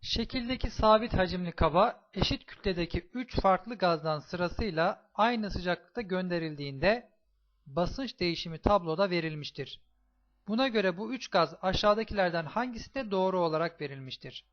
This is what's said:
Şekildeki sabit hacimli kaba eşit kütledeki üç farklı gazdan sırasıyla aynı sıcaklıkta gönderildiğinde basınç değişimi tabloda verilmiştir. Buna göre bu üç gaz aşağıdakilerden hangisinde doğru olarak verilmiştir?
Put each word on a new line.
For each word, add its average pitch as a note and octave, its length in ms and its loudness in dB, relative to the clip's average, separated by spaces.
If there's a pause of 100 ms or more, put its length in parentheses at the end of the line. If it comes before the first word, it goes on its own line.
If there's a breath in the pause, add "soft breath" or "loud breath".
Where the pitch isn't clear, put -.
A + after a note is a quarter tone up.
Şekildeki A#3+ 680 -4
sabit A3 440 4
hacimli F3+ 380 0
kaba E3 640 2
eşit A#3+ 300 -2
kütledeki E3+ 720 -4
üç B3 260 -2
farklı F#3+ 340 2
gazdan D#3+ 440 0
sırasıyla F3 960 -2
aynı A3 360 2
sıcaklıkta F3+ 520 -4
gönderildiğinde E3+ 1080 -2 (560)
basınç F3 540 -4
değişimi E3 380 -2
tabloda F#3+ 520 2
verilmiştir. D#3 680 -4 (680)
Buna A#3 200 2
göre F#3+ 300 2
bu A3 160 -6
üç - 140 -10
gaz E3 340 2
aşağıdakilerden F#3+ 840 2
hangisinde A3+ 680 -6
doğru F#3 300 2
olarak E3 400 0
verilmiştir? C3+ 720 -10